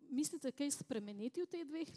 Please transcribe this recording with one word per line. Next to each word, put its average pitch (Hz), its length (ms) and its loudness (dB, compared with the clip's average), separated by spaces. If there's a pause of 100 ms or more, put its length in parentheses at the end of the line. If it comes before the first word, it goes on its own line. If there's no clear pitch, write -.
mislite 285 420 2
kaj 285 200 2
spremeniti 208 680 -2
v 359 40 2
teh 339 200 -2
dveh 311 320 -2